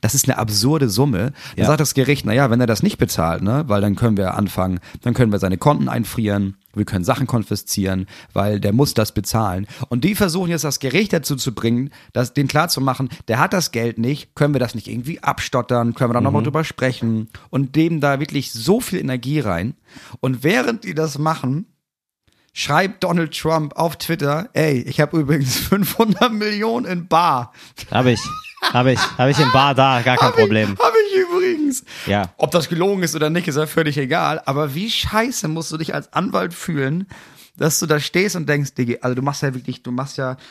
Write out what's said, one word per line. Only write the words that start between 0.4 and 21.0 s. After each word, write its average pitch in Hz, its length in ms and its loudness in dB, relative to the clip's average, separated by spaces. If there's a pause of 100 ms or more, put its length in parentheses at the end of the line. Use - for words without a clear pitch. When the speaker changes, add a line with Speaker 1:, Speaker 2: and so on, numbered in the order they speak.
Speaker 1:
Summe. 117 440 0 (220)
Dann - 20 -4
Speaker 2:
Ja. 95 100 2
Speaker 1:
sagt 147 140 4
das 143 120 0
Gericht, 135 320 2
na 104 80 2
ja, 131 160 4
wenn 120 120 4
er 117 60 4
das 110 140 2
nicht 208 160 2
bezahlt, 85 460 0
ne, 135 240 2
weil 104 140 2
dann 101 140 2
können 110 220 2
wir 95 180 0
anfangen, 92 440 0 (220)
dann 120 120 0
können 113 180 4
wir 101 80 2
seine 92 180 2
Konten - 320 2
einfrieren, 101 680 -2 (200)
wir 104 100 0
können 92 180 -2
Sachen 123 240 0
konfiszieren, 95 800 -2 (260)
weil 101 280 0
der 101 140 0
muss 139 200 2
das 110 180 0
bezahlen. 101 560 -2 (220)
Und 120 140 -2
die 202 120 2
versuchen 180 360 0
jetzt 160 120 -2
das 143 160 -4
Gericht 165 320 0
dazu 147 240 0
zu 123 180 -4
bringen, 120 360 0 (240)
das, 123 200 -2
den 143 140 0
klarzumachen, 135 640 0 (180)
der 113 120 0
hat 180 140 2
das 180 180 -2
Geld 117 260 -2
nicht, 127 380 -4
können 147 180 2
wir 131 60 2
das 120 160 -2
nicht 107 120 -10
irgendwie 120 340 -8
abstottern, 120 760 0
können 120 160 0
wir - 20 0
da 120 80 2
nochmal - 200 2
Speaker 2:
Mhm. - 40 0
Speaker 1:
drüber 151 180 0
sprechen 113 640 -2 (200)
und 139 260 -2
dem 160 240 2
da 139 200 2
wirklich 143 340 -4
so 143 260 2
viel 190 200 -4
Energie 135 400 -2
rein. 101 340 -2 (460)
Und 131 240 -2
während 233 400 0
die 185 100 -8
das 147 240 -2